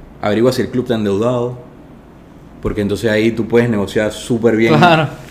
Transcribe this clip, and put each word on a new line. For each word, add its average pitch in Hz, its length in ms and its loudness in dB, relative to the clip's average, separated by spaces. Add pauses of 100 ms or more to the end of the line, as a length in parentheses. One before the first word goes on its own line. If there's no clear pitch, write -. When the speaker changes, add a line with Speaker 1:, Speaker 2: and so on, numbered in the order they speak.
(220)
Speaker 1:
averigua 107 320 2
si 123 80 -2
el 101 80 -4
club 127 160 -4
está 123 100 -2
endeudado, 117 600 -2 (1040)
porque 95 180 -4
entonces 101 320 -2
ahí 110 200 2
tú 110 140 -4
puedes 120 240 2
negociar 107 440 -2
súper 117 420 0
bien 113 220 4
Speaker 2:
Claro. 160 300 4 (240)